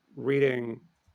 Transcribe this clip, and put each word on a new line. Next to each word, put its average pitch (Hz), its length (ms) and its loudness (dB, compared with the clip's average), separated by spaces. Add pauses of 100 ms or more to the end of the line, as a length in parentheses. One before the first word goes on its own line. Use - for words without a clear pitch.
(160)
reading 127 640 0 (340)